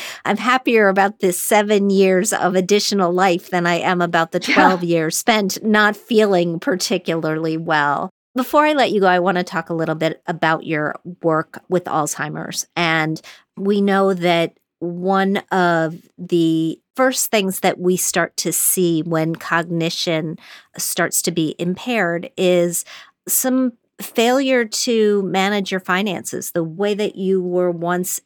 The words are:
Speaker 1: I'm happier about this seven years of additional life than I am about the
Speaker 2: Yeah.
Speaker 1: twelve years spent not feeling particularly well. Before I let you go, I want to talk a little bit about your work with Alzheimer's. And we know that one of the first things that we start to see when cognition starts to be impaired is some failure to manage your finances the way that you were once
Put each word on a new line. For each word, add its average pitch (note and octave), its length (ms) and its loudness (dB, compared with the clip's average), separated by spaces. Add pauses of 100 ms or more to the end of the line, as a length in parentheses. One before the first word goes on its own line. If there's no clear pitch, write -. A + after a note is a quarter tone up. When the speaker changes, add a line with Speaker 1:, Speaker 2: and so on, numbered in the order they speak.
(260)
Speaker 1:
I'm G#3 100 2
happier A3+ 520 2
about G3 320 2
this F3+ 200 0
seven G#3 480 2
years F#3+ 460 4
of F3 200 0
additional F#3+ 600 2
life F#3 340 2
than F3 180 -2
I F3 100 2
am F3+ 260 0
about E3+ 300 0
the F3 140 -4
Speaker 2:
Yeah. - 80 0
Speaker 1:
twelve F#3 300 4
years E3 320 0
spent G#3+ 480 0
not G#3 320 4
feeling F#3 640 2
particularly E3 960 -2
well. D#3 540 -2 (240)
Before D4 320 2
I D4+ 80 2
let C4 180 2
you G#3 80 2
go, F#3+ 60 4
I F3+ 140 6
want F3+ 180 0
to F3+ 40 0
talk E3+ 280 -6
a E3+ 40 -4
little D#3+ 200 -2
bit D#3+ 320 -2
about D#3+ 400 -2
your D3+ 300 -4 (260)
work D#3+ 480 -2
with F3 140 0
Alzheimer's. D3+ 840 -6 (100)
And D#3+ 460 0 (340)
we G3+ 240 0
know G3 320 2
that E3+ 460 0 (220)
one F#3+ 580 -2 (120)
of E3+ 440 0 (240)
the E3 600 0 (160)
first B3+ 360 0
things F#3+ 300 -2
that - 180 0
we F3+ 180 0
start - 400 -2
to - 160 -4
see E3+ 480 0
when D#3+ 340 -2
cognition E3 1000 -2 (400)
starts - 460 -2
to - 80 -2
be E3 280 -2
impaired F3+ 760 -2
is F3 480 2 (420)
some B3+ 460 0 (260)
failure B3 680 2
to G#3+ 560 2
manage F#3+ 480 0
your F#3+ 100 -4
finances F#3+ 680 -4
the F3 120 -2
way F3+ 300 -4
that G#3 240 -4
you F#3+ 260 0
were F3+ 280 0
once F3 560 -4